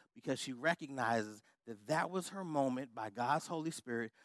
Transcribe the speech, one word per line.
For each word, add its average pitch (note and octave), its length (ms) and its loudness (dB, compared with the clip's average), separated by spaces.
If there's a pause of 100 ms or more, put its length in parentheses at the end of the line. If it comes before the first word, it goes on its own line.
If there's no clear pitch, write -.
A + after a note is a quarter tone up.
(140)
because - 240 -2
she - 140 -4
recognizes A#2+ 880 2 (240)
that G#2 200 -12
that E3+ 240 2
was F3+ 180 -2
her F#3+ 160 -8
moment C3+ 500 0
by A2 140 -4
God's A#2+ 380 2
Holy D#3+ 240 -4
Spirit A#2 420 -4 (120)